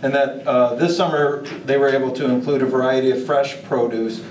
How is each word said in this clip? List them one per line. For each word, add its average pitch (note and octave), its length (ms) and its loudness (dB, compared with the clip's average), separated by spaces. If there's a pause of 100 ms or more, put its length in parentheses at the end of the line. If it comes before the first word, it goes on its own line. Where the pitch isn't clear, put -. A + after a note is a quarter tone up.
And C3 140 0
that, - 320 0
uh, B2 260 4
this E3+ 220 0
summer, D#3 460 0 (220)
they C3+ 120 2
were C#3 120 4
able C3 220 0
to C3 180 -4
include B2+ 340 0
a C3 40 2
variety C3 460 2
of B2+ 120 -4
fresh C#3 380 -2
produce, A2+ 580 -2 (100)